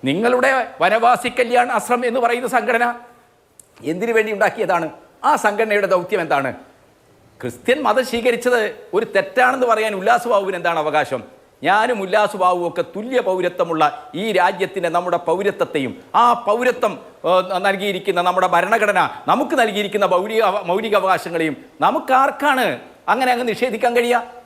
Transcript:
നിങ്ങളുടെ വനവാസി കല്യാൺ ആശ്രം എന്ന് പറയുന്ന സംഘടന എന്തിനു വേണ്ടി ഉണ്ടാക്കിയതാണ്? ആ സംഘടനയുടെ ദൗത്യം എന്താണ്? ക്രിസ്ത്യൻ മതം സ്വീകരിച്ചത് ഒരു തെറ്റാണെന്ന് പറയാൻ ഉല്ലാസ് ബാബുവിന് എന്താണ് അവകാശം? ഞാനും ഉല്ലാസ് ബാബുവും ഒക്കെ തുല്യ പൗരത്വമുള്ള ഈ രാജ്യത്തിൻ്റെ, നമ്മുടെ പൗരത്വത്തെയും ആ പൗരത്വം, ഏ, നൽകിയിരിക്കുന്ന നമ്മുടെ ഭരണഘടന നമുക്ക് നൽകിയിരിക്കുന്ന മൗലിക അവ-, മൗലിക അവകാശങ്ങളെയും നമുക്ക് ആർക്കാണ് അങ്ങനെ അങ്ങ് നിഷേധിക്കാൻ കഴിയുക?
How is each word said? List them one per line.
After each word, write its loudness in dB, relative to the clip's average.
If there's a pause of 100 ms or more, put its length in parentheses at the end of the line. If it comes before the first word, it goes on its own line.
നിങ്ങളുടെ 0 (140)
വനവാസി 2
കല്യാൺ 0
ആശ്രം -2
എന്ന് 0
പറയുന്ന 0
സംഘടന 0 (880)
എന്തിനു -4
വേണ്ടി 2
ഉണ്ടാക്കിയതാണ്? 0 (340)
ആ 4
സംഘടനയുടെ 0
ദൗത്യം 0
എന്താണ്? -2 (880)
ക്രിസ്ത്യൻ -2
മതം 2
സ്വീകരിച്ചത് 0 (200)
ഒരു 0 (100)
തെറ്റാണെന്ന് 2
പറയാൻ 0
ഉല്ലാസ് 2
ബാബുവിന് 0
എന്താണ് -2
അവകാശം? -2 (420)
ഞാനും 2
ഉല്ലാസ് 0
ബാബുവും 0
ഒക്കെ -4
തുല്യ -2
പൗരത്വമുള്ള 0
ഈ -4
രാജ്യത്തിൻ്റെ, 0
നമ്മുടെ 0
പൗരത്വത്തെയും -2 (180)
ആ 6
പൗരത്വം, -2 (280)
ഏ, 2
നൽകിയിരിക്കുന്ന -2
നമ്മുടെ 2
ഭരണഘടന 2 (200)
നമുക്ക് 0
നൽകിയിരിക്കുന്ന 0
മൗലിക 0
അവ-, 0
മൗലിക -2
അവകാശങ്ങളെയും 0 (240)
നമുക്ക് 2
ആർക്കാണ് 2 (300)
അങ്ങനെ 2
അങ്ങ് -2
നിഷേധിക്കാൻ 0
കഴിയുക? 2 (240)